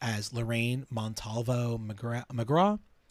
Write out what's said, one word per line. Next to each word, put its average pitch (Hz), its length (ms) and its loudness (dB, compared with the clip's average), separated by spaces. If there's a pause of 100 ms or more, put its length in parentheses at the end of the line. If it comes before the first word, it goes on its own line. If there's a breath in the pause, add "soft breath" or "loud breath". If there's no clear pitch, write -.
as 110 320 -2
Lorraine 117 560 0
Montalvo 117 920 -2
McGra-, 117 500 -6
McGraw, 160 500 4 (320)